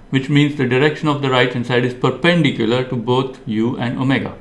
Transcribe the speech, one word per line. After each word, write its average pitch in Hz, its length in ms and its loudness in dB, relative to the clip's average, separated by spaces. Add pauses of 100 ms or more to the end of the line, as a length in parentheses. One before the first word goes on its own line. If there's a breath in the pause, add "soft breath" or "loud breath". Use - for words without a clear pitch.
(100)
which 135 200 -2
means 147 260 4
the 135 100 0
direction 147 420 2
of 139 140 0
the 135 80 0
right 127 220 2
hand 120 140 -4
side 123 180 0
is 120 100 -4
perpendicular 131 880 0
to 131 120 -6
both 127 500 -2
u 113 320 -2
and 120 200 -4
omega. 127 420 -2